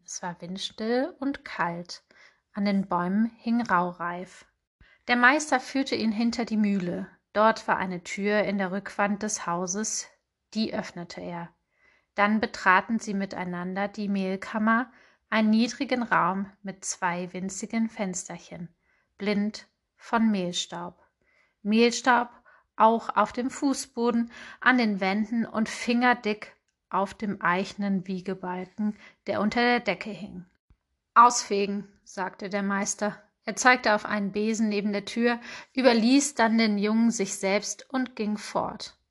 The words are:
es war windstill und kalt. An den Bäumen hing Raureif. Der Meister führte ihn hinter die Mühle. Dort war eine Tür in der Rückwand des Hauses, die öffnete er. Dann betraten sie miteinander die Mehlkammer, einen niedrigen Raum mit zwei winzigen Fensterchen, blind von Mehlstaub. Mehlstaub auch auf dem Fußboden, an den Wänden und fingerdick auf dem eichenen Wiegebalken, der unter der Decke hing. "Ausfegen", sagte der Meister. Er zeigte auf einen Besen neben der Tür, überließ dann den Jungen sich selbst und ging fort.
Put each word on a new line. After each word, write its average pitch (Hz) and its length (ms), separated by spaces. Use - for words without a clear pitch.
es - 160
war 175 200
windstill 220 800
und 277 260
kalt. 170 580
An 202 120
den 196 220
Bäumen 190 500
hing 233 240
Raureif. 175 840
Der 240 80
Meister 262 440
führte 262 360
ihn 220 160
hinter 233 340
die 220 120
Mühle. 190 520
Dort 220 340
war 214 100
eine 180 260
Tür 208 400
in 196 160
der 185 120
Rückwand 202 520
des - 240
Hauses, 185 600
die 220 200
öffnete 180 480
er. 170 280
Dann 208 260
betraten 202 600
sie 208 160
miteinander 185 720
die 202 200
Mehlkammer, 202 840
einen 220 200
niedrigen 240 540
Raum 190 480
mit 190 240
zwei 180 480
winzigen 214 560
Fensterchen, 175 800
blind 208 500
von 226 320
Mehlstaub. 175 720
Mehlstaub 233 640
auch 226 400
auf 208 180
dem 247 160
Fußboden, 240 840
an 254 180
den 214 220
Wänden 214 460
und 214 220
fingerdick 240 880
auf 196 240
dem 202 280
eichenen 190 680
Wiegebalken, 185 880
der - 140
unter 214 200
der 240 180
Decke 214 300
hing. 180 360
"Ausfegen", 202 720
sagte 190 460
der 202 140
Meister. 202 580
Er 226 120
zeigte 247 400
auf 208 100
einen 208 260
Besen 214 380
neben 208 240
der 202 120
Tür, 233 340
überließ 247 640
dann 226 240
den 214 180
Jungen 220 320
sich 196 280
selbst 202 520
und 254 260
ging 214 220
fort. - 600